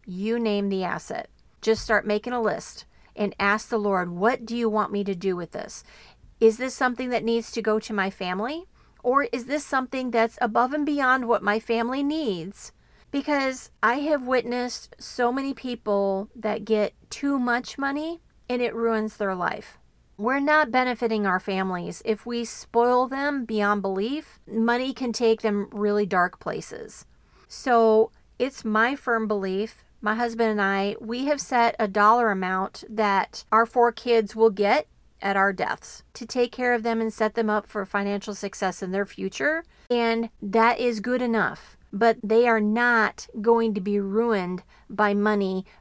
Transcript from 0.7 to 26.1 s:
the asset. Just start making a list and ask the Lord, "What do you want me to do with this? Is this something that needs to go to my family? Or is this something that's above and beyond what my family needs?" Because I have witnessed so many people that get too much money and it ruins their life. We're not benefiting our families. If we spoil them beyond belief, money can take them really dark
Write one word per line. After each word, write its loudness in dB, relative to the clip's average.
the -2
asset. -6
Just 2
start 0
making -2
a -2
list -4
and -4
ask 0
the 0
Lord, 0
"What -2
do -6
you 0
want -2
me -2
to -4
do -2
with -10
this? -12
Is 6
this -4
something -2
that 0
needs -2
to -6
go 0
to -8
my 0
family? -6
Or 2
is -4
this -4
something -4
that's 2
above 0
and -2
beyond 2
what 2
my 0
family -2
needs?" -4
Because -2
I 4
have -2
witnessed -2
so -2
many -2
people -2
that -4
get 0
too -2
much -2
money -6
and -2
it -2
ruins -2
their -2
life. -4
We're 0
not 4
benefiting 0
our 2
families. -4
If -2
we -4
spoil 2
them -2
beyond 2
belief, -4
money 0
can -4
take 2
them -2
really 0
dark 0